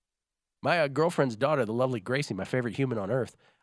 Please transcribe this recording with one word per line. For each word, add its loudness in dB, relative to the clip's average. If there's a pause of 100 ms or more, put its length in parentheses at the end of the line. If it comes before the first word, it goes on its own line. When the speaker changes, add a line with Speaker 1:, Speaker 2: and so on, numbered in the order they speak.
Speaker 1:
<laughs> -20
Speaker 2:
My, 2
uh, 2
girlfriend's 0
daughter, 2
the -2
lovely 0
Gracie, -2
my -4
favorite -2
human 0
on -2
earth, -2 (260)